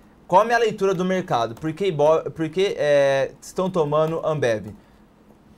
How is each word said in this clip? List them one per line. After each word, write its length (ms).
Qual 140
a 40
minha 120
leitura 380
do 100
mercado? 480
Por 180
que 140
Ibov, 460
por 180
que, 260
é, 640
estão 300
tomando 560
Ambev? 480